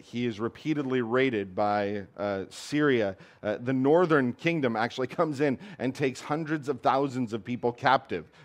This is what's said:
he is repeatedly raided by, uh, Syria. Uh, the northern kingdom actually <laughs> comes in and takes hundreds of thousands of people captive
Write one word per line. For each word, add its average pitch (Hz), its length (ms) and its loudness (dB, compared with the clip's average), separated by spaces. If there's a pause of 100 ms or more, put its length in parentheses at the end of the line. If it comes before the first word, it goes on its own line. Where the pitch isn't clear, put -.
he 120 260 -4
is 110 120 -4
repeatedly 131 640 -2
raided 113 500 0
by, 104 520 0 (120)
uh, 98 340 -2
Syria. 127 640 0 (260)
Uh, 104 180 -2
the 123 120 -4
northern 139 600 4
kingdom 139 440 0
actually 120 300 -2
<laughs> - 120 -10
comes 156 220 0
in 139 180 0 (220)
and 127 120 -2
takes 135 280 -4
hundreds 151 480 -4
of 127 140 -4
thousands 131 500 0
of 113 120 -6
people 120 280 -2
captive 127 580 0 (140)